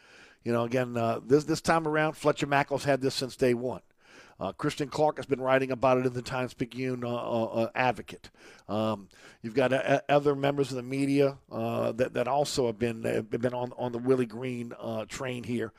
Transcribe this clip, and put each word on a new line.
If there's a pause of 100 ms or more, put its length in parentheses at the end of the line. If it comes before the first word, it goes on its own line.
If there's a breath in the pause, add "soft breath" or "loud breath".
(420 soft breath)
You
know,
again,
uh,
this,
this
time
around,
Fletcher
Mackel's
had
this
since
day
one. (580 loud breath)
Uh,
Christian
Clark
has
been
writing
about
it
in
the
Times-Picayune,
uh,
uh,
uh,
Advocate. (400 loud breath)
Um, (320 loud breath)
you've
got,
uh,
other
members
of
the
media, (120)
uh,
that,
that
also
have
been,
uh,
been
on,
on
the
Willie
Green,
uh,
train
here.